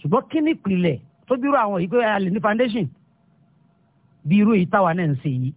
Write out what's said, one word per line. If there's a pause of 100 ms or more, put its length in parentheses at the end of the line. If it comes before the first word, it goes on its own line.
Ṣùgbọ́n
kí
ni
ìpìlẹ̀ (260)
tó
bí
irú
àwọn
yìí
pé
a
lè
ní
foundation? (1400)
Bí
irú
èyí
táwa
náà
ń
ṣe
yìí,